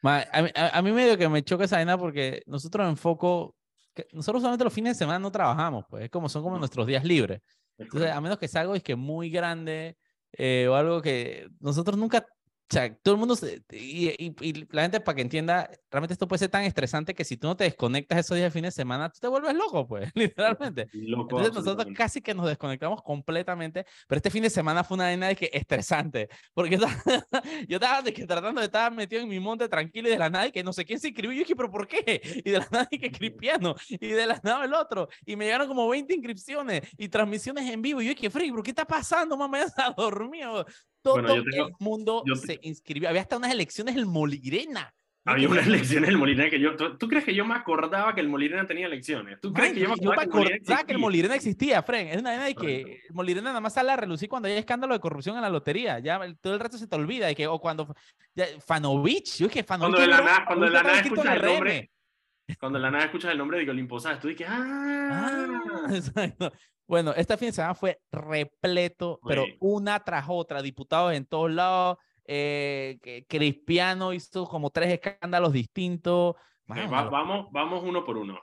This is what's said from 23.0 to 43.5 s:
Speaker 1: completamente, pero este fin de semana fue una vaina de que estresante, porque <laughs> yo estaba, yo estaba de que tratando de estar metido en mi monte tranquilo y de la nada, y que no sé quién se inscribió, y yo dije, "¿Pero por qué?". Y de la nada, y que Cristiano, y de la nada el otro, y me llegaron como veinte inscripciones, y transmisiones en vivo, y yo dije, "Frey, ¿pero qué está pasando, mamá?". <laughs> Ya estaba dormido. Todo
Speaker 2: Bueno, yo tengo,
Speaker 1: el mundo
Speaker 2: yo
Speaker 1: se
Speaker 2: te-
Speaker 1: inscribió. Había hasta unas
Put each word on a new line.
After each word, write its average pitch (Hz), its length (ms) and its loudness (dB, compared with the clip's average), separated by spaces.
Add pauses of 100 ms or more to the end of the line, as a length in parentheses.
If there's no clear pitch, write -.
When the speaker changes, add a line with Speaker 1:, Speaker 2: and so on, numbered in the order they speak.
Speaker 1:
completamente, 160 840 -4 (220)
pero 139 100 2
este 185 140 0
fin 220 100 0
de 220 80 4
semana 170 340 2
fue 185 120 -4
una 185 80 0
vaina 180 240 0
de 196 80 2
que 175 180 -4
estresante, 139 760 -2 (280)
porque 175 200 2
<laughs> 180 40 2
yo 220 80 4
estaba, - 560 0 (240)
yo 175 80 -2
estaba 254 260 2
de 240 100 -2
que - 140 -10
tratando 180 340 -2
de 220 60 0
estar 226 260 2
metido 220 300 -6
en 240 80 -8
mi 190 100 -4
monte 226 300 -4
tranquilo 165 380 -2
y 233 60 4
de 214 40 2
la 160 140 2
nada, 190 160 0
y - 40 -4
que 185 120 -6
no 180 100 -6
sé 175 120 -4
quién 233 140 -6
se 311 100 -6
inscribió, 226 240 -6
y - 20 -4
yo 294 80 -2
dije, 359 120 0
"¿Pero 240 140 -2
por 196 160 -6
qué?". 233 340 -2 (240)
Y 196 60 -2
de 196 80 4
la 190 140 0
nada, 247 180 2
y 294 80 -6
que 247 140 -6
Cristiano, 220 640 -2 (140)
y 220 180 -8
de 220 180 2
la 226 180 -2
nada 254 220 0
el 269 80 -2
otro, 247 340 -2 (160)
y 208 120 -8
me 208 100 -4
llegaron 254 220 0
como 254 200 0
veinte 277 280 0
inscripciones, 233 680 -4 (160)
y 208 120 -8
transmisiones 220 600 0
en 220 120 -6
vivo, 269 180 0
y 226 60 0
yo 277 80 0
dije, 208 160 -4
"Frey, 311 180 -2
¿pero 233 140 -4
qué 254 80 -6
está 311 140 -2
pasando, 320 520 0
mamá?". 277 220 -2
<laughs> - 0 -
Ya 311 60 2
estaba 262 300 -2
dormido. 226 680 -4 (400)
Todo 269 160 6
Speaker 2:
Bueno, 117 140 6
yo 120 80 2
tengo, 139 240 0
Speaker 1:
el 175 120 -14
mundo 220 460 -2
Speaker 2:
yo 135 100 2
Speaker 1:
se 139 220 -6
Speaker 2:
te- 160 100 -12
Speaker 1:
inscribió. 156 400 -6
Había 165 140 2
hasta 214 160 -4
unas 247 140 -2